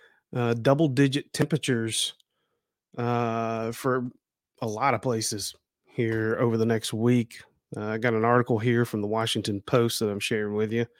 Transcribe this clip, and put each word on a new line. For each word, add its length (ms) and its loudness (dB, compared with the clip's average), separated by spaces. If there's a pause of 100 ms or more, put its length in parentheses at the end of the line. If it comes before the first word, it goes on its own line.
(360)
uh, 180 0
double-digit 800 2
temperatures, 840 -2 (840)
uh, 720 -2
for 380 -2 (520)
a 60 -4
lot 260 0
of 80 -2
places 540 -2 (300)
here 540 0
over 180 2
the 80 2
next 280 0
week. 480 0 (340)
Uh, 100 -6
I 120 -4
got 160 0
an 120 0
article 340 4
here 240 2
from 180 -2
the 60 -4
Washington 540 -2
Post 380 2
that 100 0
I'm 100 -4
sharing 360 -2
with 180 -2
you. 140 0 (120)